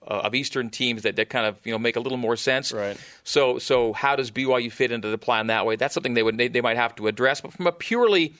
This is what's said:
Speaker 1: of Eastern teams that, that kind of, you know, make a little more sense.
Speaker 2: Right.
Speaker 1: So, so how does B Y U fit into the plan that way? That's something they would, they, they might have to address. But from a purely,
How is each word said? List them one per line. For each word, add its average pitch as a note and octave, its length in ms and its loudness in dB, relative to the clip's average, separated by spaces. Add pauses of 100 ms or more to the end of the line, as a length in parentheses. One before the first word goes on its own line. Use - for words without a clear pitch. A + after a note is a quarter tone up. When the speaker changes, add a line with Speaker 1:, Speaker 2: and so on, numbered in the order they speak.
Speaker 1:
of G#2 320 -4
Eastern C3 340 -4
teams A#2 340 -4
that, G#2 120 0
that A2 140 0
kind A#2+ 160 0
of, G#2 200 -2
you A2+ 60 -6
know, A2 80 -2
make A#2 160 0
a - 60 -2
little C3 160 -4
more A#2 180 0
sense. C3 380 -2
Speaker 2:
Right. G2+ 240 -4 (260)
Speaker 1:
So, B2+ 340 2
so A#2+ 360 2
how C#3 240 2
does B2 140 -2
B C3 140 -4
Y B2+ 140 4
U A#2 120 -4
fit B2 200 0
into A2 160 -4
the A2 100 -2
plan A2 300 0
that A2 180 2
way? A2 120 0
That's C#3+ 160 -2
something B2 200 -2
they A2+ 100 4
would, A2 140 0
they, B2 120 2
they B2 120 0
might A#2 160 2
have A#2+ 180 0
to G#2+ 120 -2
address. B2+ 320 2
But - 140 -14
from F3 140 -2
a E3+ 40 2
purely, G3 680 2